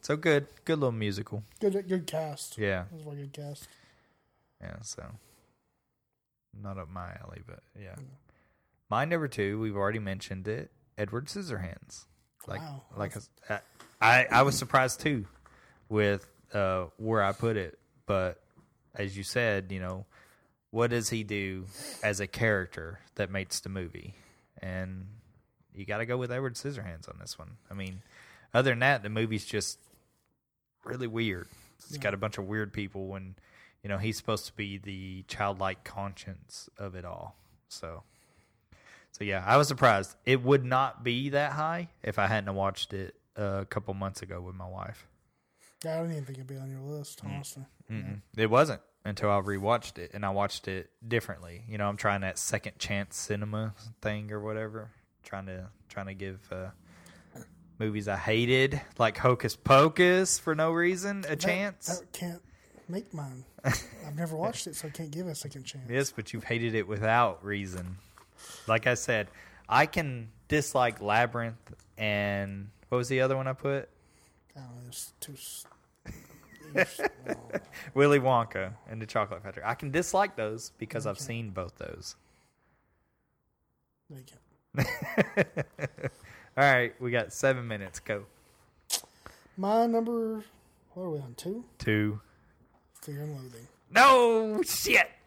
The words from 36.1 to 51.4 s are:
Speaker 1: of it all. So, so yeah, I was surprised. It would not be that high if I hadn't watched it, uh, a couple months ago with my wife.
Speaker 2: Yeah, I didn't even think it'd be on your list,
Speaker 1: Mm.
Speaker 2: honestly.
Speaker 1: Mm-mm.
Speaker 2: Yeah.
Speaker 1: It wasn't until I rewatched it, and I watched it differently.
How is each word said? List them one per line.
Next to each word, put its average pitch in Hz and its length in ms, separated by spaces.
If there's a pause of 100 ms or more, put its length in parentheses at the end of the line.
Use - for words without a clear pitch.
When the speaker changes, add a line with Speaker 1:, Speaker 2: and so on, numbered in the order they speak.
Speaker 1:
of 98 180
it 90 100
all. - 300 (340)
So, 82 340 (1080)
so - 120
yeah, 95 220
I 113 120
was 143 100
surprised. 120 480 (100)
It 127 180
would 135 220
not 127 380
be 123 260
that 143 240
high 165 360 (140)
if 107 160
I 101 80
hadn't 101 280
watched 98 380
it, 95 220 (220)
uh, 98 240
a 98 40
couple 101 280
months 98 280
ago 92 200
with 90 140
my 90 120
wife. 95 400 (760)
Speaker 2:
Yeah, 160 120
I - 60
didn't 170 120
even 147 120
think 131 120
it'd 131 100
be 135 100
on 135 140
your 135 100
list, 147 420
Speaker 1:
Mm. - 120
Speaker 2:
honestly. 139 300 (260)
Speaker 1:
Mm-mm. 101 300 (140)
Speaker 2:
Yeah. 110 80
Speaker 1:
It 110 60
wasn't 131 320 (220)
until 104 260
I 101 120
rewatched 101 560
it, 87 160
and 101 120
I 98 40
watched 101 380
it 95 220 (160)
differently. 92 600